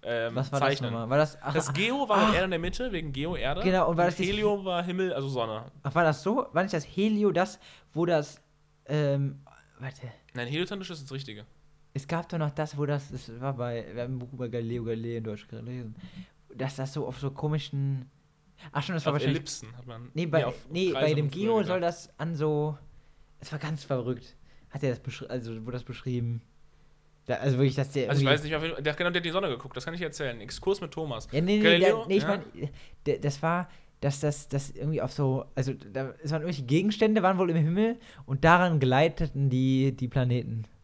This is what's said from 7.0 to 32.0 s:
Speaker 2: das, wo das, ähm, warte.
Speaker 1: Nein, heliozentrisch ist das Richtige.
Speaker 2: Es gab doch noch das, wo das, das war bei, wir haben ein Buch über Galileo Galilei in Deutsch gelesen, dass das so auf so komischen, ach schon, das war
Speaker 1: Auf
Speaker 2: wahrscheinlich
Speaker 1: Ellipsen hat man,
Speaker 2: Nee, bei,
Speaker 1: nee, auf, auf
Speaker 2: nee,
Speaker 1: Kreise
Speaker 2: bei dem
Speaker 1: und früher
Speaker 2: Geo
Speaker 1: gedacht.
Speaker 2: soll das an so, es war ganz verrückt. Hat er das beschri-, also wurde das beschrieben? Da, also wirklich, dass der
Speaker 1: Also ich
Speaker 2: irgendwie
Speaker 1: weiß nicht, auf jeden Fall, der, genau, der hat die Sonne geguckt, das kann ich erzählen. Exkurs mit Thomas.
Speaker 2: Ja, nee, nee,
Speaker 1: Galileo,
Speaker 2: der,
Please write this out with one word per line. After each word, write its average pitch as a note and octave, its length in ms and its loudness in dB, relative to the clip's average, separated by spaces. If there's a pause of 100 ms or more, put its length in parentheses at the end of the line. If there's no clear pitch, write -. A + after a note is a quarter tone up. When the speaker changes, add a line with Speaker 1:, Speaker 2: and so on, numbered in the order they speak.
Speaker 2:
das, F3+ 280 0 (340)
wo E3 120 2
das, D#3 360 0 (440)
ähm, C#3 560 0 (380)
warte. C3 240 -12 (300)
Speaker 1:
Nein, A#2+ 140 -6
heliozentrisch F3 420 -4
ist D#3 140 -12
das C3 80 -14
Richtige. A2+ 340 -10 (480)
Speaker 2:
Es C#3 140 -8
gab E3+ 220 -4
doch F3+ 80 -4
noch D3+ 140 0
das, D3+ 260 -6
wo D3 80 0
das, C#3 260 -4
das B2+ 180 -12 (120)
war C3+ 120 -4
bei, A#2+ 400 -4
wir A#2+ 100 -6
haben C3 120 -4
ein B2 40 -6
Buch B2 140 -10
über B2 160 -6
Galileo A#2 360 -4
Galilei A#2 320 -4
in A2+ 60 -6
Deutsch G#2 240 -8
gelesen, A2+ 480 -10 (600)
dass C3 220 -4
das C3+ 160 -4
so D3 140 -2
auf B2+ 120 -8
so C3+ 120 -4
komischen, C#3 800 -2 (640)
ach C#3+ 120 -2
schon, F#3 120 -4
das D#3 100 -2
war D3+ 60 2
Speaker 1:
Auf C#3 40 2
Speaker 2:
wahrscheinlich C#3 220 2
Speaker 1:
Ellipsen - 400 -10
hat B2 100 -18
man, A#2+ 260 -14
Speaker 2:
Nee, E3 140 -2
bei, D#3 120 4
Speaker 1:
nee, C#3 60 2
auf, B2 100 -2
auf - 140 -16
Speaker 2:
nee, F3 220 0
Speaker 1:
Kreise C#3 160 2
Speaker 2:
bei D#3 80 4
dem D3 100 2
Speaker 1:
und C#3 80 0
früher F3 100 -4
Speaker 2:
Geo A3 120 4
Speaker 1:
gedacht. G3+ 120 2
Speaker 2:
soll F3+ 140 0
das - 380 -4
an E3 160 -4
so, D3+ 420 0 (640)
es - 120 -14
war D3+ 80 -6
ganz D3+ 240 -6
verrückt. B2 520 -4 (340)
Hat C#3 140 -8
er C3+ 80 2
das A#2 80 -4
beschri-, - 280 -10
also A#2 240 -6 (140)
wurde B2 60 -8
das B2 140 -6
beschrieben? A#2+ 560 -4 (840)
Da, B2 100 -2
also C3 220 2
wirklich, C3+ 180 4
dass C#3 160 -2
der B2+ 180 0
Speaker 1:
Also C#3 120 4
ich C#3 60 4
Speaker 2:
irgendwie C3+ 80 8
Speaker 1:
weiß D3+ 80 -2
nicht, D#3 120 -4
auf D3+ 60 0
jeden E3 140 -4
Fall, C#3+ 80 -8
der, D3+ 100 2
genau, F3 160 0
der F3 120 0
hat E3+ 40 -4
die E3 60 -2
Sonne F#3 180 0
geguckt, B2+ 260 -6
das B2+ 100 -6
kann E3 80 -6
ich F3 80 -6
erzählen. C#3+ 400 -4
Exkurs F#3+ 400 -2
mit D#3+ 100 -8
Thomas. C3+ 400 -6
Speaker 2:
Ja, C#3 100 2
nee, G3 160 4
nee, G#3+ 60 4
Speaker 1:
Galileo, F3 360 8
Speaker 2:
der, - 80 -8